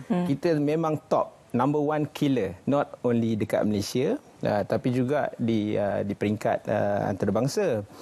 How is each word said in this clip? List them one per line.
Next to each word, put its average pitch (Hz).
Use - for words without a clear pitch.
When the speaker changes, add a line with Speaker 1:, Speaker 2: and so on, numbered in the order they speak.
Speaker 1:
Hmm. 180
Speaker 2:
Kita 165
memang 156
top, -
number 147
one 151
killer, 117
not -
only 113
dekat -
Malaysia, 123
uh, 104
tapi 117
juga 131
di, 107
uh, 101
di 101
peringkat, 107
uh, 104
antarabangsa, 107